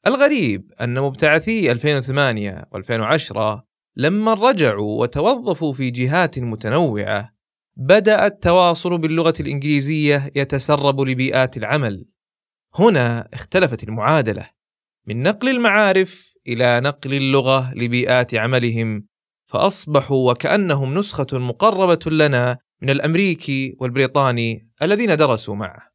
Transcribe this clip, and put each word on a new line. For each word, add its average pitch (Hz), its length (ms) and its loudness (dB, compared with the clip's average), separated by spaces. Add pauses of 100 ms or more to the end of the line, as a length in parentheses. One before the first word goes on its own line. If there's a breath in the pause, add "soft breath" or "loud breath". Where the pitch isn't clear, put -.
الغريب 240 720 0
أن 123 200 -4
مبتعثي 156 720 0
ألفين 143 240 0
وثمانية 123 760 -2
وألفين 110 280 -4
وعشرة 110 680 -2 (300)
لما 208 380 0
رجعوا 120 680 0
وتوظفوا 165 720 -2
في 127 180 -4
جهات 139 480 -2
متنوعة، 110 960 -4 (400)
بدأ 202 500 4
التواصل 175 720 2
باللغة 160 420 0
الإنجليزية 143 960 0
يتسرب 139 640 0
لبيئات 131 560 0
العمل. 110 500 -4 (680)
هنا 127 600 2
اختلفت 131 480 -2
المعادلة، 110 680 0 (560)
من 117 160 -6
نقل 208 260 0
المعارف 208 880 0 (140)
إلى 120 320 2
نقل 139 340 -4
اللغة 135 600 2
لبيئات 120 600 0
عملهم، 113 720 -2 (400)
فأصبحوا 135 840 0
وكأنهم 143 680 0
نسخة 143 400 -6
مقربة 170 720 0
لنا 131 480 2 (240)
من 135 80 -2
الأمريكي 143 880 -2
والبريطاني 127 920 0 (120)
الذين 202 340 2
درسوا 117 380 0
معه. 101 280 -10 (120)